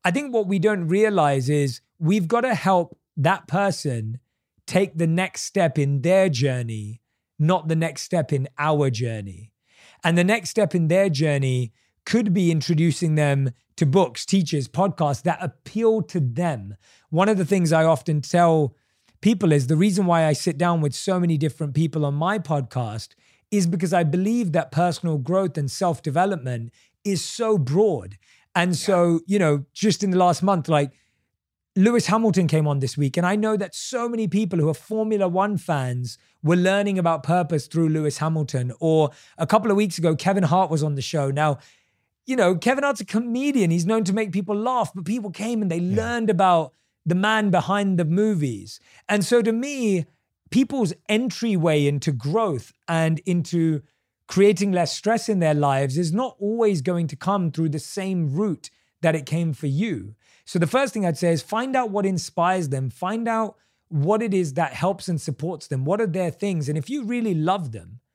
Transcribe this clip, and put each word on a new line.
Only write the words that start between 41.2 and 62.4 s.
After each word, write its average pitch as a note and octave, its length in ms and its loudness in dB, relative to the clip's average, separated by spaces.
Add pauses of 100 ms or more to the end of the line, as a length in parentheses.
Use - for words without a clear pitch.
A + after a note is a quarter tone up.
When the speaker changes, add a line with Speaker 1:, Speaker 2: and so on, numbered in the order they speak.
Speaker 1:
Now, D3 260 0 (640)
you C4 120 -4
know, F#3 180 4
Kevin C4 300 0
Hart's C#4 160 -2
a G3 40 -10
comedian. A#3+ 680 0
He's E3+ 140 0
known A3 180 0
to F#3 80 0
make G#3+ 180 -2
people G3+ 240 -4
laugh, A3+ 400 -2
but F3+ 100 -10
people A#3+ 280 -4
came A3 280 -4
and F#3+ 120 0
they E3+ 60 -2
Speaker 2:
Yeah. F#3 180 -2
Speaker 1:
learned A3+ 340 -2
about F3 440 2 (320)
the E3+ 80 0
man G#3 340 2
behind F#3+ 500 0
the F3 60 0
movies. D#3 760 -2 (280)
And G#3 160 0
so A#3+ 160 4
to A3+ 120 0
me, A#3 520 0 (460)
people's B3+ 420 0 (160)
entryway F#3 760 0
into D3 260 0
growth D3 600 -2 (140)
and D#3+ 340 0
into E3 600 -2 (460)
creating G3 460 4
less F3 220 0
stress A3 320 -2
in G#3 120 0
their D#3 160 2
lives C#3 420 2
is E3 160 0
not B3 260 -4
always G#3 440 0
going E3+ 240 -2
to C#3+ 100 -8
come F#3 340 -2
through D#3+ 200 -2
the D3+ 80 -4
same F3+ 560 -4
route G3+ 340 -4 (320)
that E3 140 2
it D3 100 -4
came D#3+ 300 -4
for D3+ 140 -6
you. C3+ 480 -4 (280)
So - 140 -4
the E3 80 2
first C4 260 0
thing G3+ 140 -2
I'd D#3+ 100 -2
say E3+ 160 2
is D#3 80 0
find B3+ 340 -4
out B3 160 0
what G3 140 -2
inspires F3+ 640 0